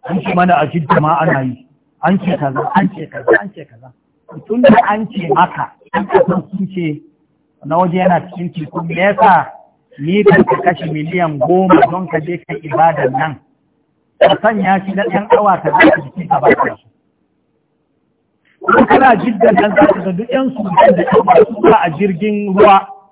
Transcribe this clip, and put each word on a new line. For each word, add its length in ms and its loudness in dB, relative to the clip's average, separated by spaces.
An 140 -4
ce 120 -6
mana 220 2
a 100 0
Jidda 340 -2
ma 200 0
ana 220 -2
yi. 240 -8
An 200 0
ce 180 -4
kaza, 360 -6
an 220 2
ce 140 -12
kaza, 180 -8
an 120 -14
ce 120 -20
kaza. 260 -20
Tun 160 -4
da 80 6
an 240 -4
ce 220 -8
maka, 380 0
an 160 -4
ce 160 2
sun, 240 -4
sun 240 -6
ce 300 -6
na 100 -2
waje 200 0
yana 240 2
cikin 180 -10
teku, 360 -10
me 100 -8
yasa 580 2
ni 260 -2
kan 200 6
ka 200 0
kashe 220 -2
miliyan 520 -4
goma 380 2
don 180 -6
ka 120 -4
je 180 -8
ka 240 -14
ibadan 500 0
nan? 240 -6
Ka 200 4
sanya 460 0
shi 80 -8
na 100 -2
ɗan 320 -4
awa 240 2
ka 100 -2
zaka 300 4
jiki 280 -12
ka 120 0
ba 140 4
ka 220 -4
shi. 100 -20
Kuma 260 2
kana 300 4
Jidda 360 0
nan 240 0
za 160 4
ka 80 -2
ga 120 -6
duk 180 -6
ƴan 260 -2
Sudan 400 2
da 80 -2
ƴan 200 2
masu 280 4
zuwa 300 2
a 80 -2
jirgin 680 -4
ruwa 320 4